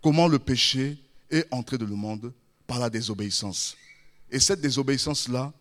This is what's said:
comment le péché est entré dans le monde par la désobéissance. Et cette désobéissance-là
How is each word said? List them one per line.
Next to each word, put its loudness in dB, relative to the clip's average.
comment 6
le 6
péché 0
est 2
entré -4
dans -2
le -4
monde -8
par -6
la 0
désobéissance. -4
Et 0
cette 2
désobéissance-là 0